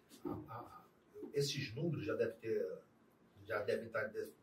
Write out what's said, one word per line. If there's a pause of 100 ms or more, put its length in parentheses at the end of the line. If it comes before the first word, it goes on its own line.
(260)
a,
a, (480)
esses
números
já
devem
ter, (800)
já
devem
estar
de-, (120)